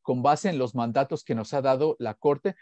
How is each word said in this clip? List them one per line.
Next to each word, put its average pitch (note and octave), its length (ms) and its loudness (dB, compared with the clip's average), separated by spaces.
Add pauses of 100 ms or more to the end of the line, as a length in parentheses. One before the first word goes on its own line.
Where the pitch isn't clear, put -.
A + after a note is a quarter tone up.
con B2+ 200 -2
base D3 280 2
en E3 80 -2
los B2+ 180 -2
mandatos B2+ 480 -2
que C3+ 120 -4
nos A2 180 -6
ha C#3 80 0
dado C3+ 380 2
la A2 160 -6
Corte D3 460 0